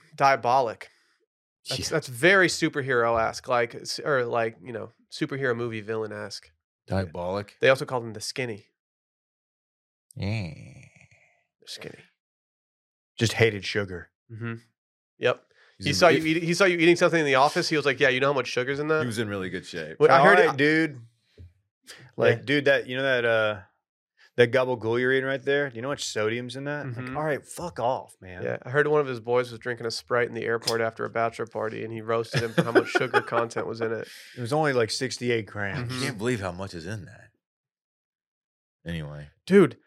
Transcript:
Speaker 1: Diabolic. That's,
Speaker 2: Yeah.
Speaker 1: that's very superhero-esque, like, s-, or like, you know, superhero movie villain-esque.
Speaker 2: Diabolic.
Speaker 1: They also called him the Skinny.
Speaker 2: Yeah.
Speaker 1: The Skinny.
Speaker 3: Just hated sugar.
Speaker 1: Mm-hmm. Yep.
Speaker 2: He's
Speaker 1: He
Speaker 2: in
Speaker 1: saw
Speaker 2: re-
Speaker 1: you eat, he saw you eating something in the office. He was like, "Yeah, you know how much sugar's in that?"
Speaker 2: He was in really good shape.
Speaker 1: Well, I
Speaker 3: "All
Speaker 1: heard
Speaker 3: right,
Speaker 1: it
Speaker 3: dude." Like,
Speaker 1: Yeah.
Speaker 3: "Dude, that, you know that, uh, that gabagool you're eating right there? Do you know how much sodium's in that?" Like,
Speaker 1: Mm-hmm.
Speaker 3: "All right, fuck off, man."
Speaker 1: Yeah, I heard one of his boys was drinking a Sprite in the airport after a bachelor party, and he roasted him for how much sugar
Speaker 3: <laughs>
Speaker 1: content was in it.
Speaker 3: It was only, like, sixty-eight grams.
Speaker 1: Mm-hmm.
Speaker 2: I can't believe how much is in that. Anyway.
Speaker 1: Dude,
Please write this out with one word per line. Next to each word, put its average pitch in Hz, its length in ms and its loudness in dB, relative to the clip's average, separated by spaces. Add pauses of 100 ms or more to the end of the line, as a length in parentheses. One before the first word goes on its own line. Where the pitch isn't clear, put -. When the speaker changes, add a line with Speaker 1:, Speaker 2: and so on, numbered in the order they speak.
(140)
Speaker 1:
Diabolic. 123 760 2 (800)
That's, 131 120 -6
Speaker 2:
Yeah. - 80 -6
Speaker 1:
that's 156 200 -2
very 170 400 6
superhero-esque, 120 1000 0
like, 120 260 0
s-, - 260 -10
or 131 260 0
like, 117 360 -2
you 127 100 -12
know, 104 200 -10 (180)
superhero 135 460 -2
movie 117 240 -6
villain-esque. 104 720 -8 (360)
Speaker 2:
Diabolic. 92 760 -4
Speaker 1:
They 131 100 6
also 135 160 2
called 127 180 -6
him 113 80 -10
the 104 80 -12
Skinny. 117 460 -8 (1500)
Speaker 2:
Yeah. 98 380 -6 (1080)
Speaker 1:
The - 80 -20
Skinny. - 300 -14 (1200)
Speaker 3:
Just 113 160 2
hated 104 300 2
sugar. 95 460 -6 (220)
Speaker 1:
Mm-hmm. 113 220 -10 (640)
Yep. 123 260 0 (340)
Speaker 2:
He's 98 80 -8
Speaker 1:
He 147 40 0
Speaker 2:
in 143 40 0
Speaker 1:
saw 180 140 8
Speaker 2:
re- 156 100 6
Speaker 1:
you 160 60 -4 (120)
eat, 180 60 -4
he 165 120 0
saw 190 100 4
you 180 140 4
eating 165 180 6
something 170 240 4
in 147 60 0
the 135 100 4
office. 147 320 4
He 160 80 0
was 139 100 0
like, 135 140 2
"Yeah, 135 80 6
you 127 120 2
know 139 80 2
how 147 40 2
much 131 160 -2
sugar's 135 320 -2
in 151 80 -4
that?" 156 140 2
Speaker 2:
He 139 40 -2
was 113 120 -4
in 110 100 -2
really 95 200 -6
good 87 160 -8
shape. 80 360 -10
Speaker 1:
Well, 151 100 8
I 165 80 10
Speaker 3:
"All 143 60 6
Speaker 1:
heard - 140 8
Speaker 3:
right, 165 100 8
Speaker 1:
it 143 80 -2
Speaker 3:
dude." 151 440 2 (1160)
Like, 117 220 2
Speaker 1:
Yeah. 113 60 -18
Speaker 3:
"Dude, 139 200 0
that, 135 240 2
you 127 80 -6
know 135 80 -2
that, 127 200 0
uh, 110 360 0 (760)
that 120 160 6
gabagool 120 480 0
you're 127 120 2
eating 131 160 0
right 135 140 -6
there? 139 280 -2
Do 117 60 -14
you 113 60 -10
know 131 60 -6
how 143 40 -4
much 135 120 -8
sodium's 117 520 -4
in 135 80 -10
that?" 147 220 -8
Like, 120 100 -10
Speaker 1:
Mm-hmm. 127 200 -10
Speaker 3:
"All 151 60 -4
right, 147 240 -4
fuck - 320 -12
off, 120 420 -2
man." 92 220 -14
Speaker 1:
Yeah, 62 220 -4
I 123 60 -12
heard 147 180 2
one 151 120 2
of 139 60 0
his 123 140 -8
boys 120 320 0
was 113 80 -14
drinking 117 260 -6
a 113 60 -4
Sprite 120 360 -2
in 117 60 -12
the 113 100 -6
airport 113 360 -2
after 113 240 -4
a 113 60 -6
bachelor 117 360 -2
party, 110 380 -6
and 113 80 -10
he 113 80 -10
roasted 113 420 -2
him 113 120 -4
for 175 100 2
how 117 80 -4
much - 160 4
sugar - 320 0
Speaker 3:
<laughs> - 20 -2
Speaker 1:
content 117 460 -2
was 113 120 -8
in 113 120 -2
it. - 160 -8 (280)
Speaker 3:
It 123 40 -10
was 120 120 -6
only, 151 200 2
like, 117 180 2
sixty-eight 120 560 -2
grams. 104 460 -6
Speaker 1:
Mm-hmm. 127 100 -6
Speaker 2:
I 143 40 -2
can't 127 120 -6
believe 117 220 -2
how 95 120 -4
much 92 220 -10
is 80 120 -12
in 101 180 -10
that. - 260 -20 (1500)
Anyway. 76 440 -8 (180)
Speaker 1:
Dude, 180 300 8 (100)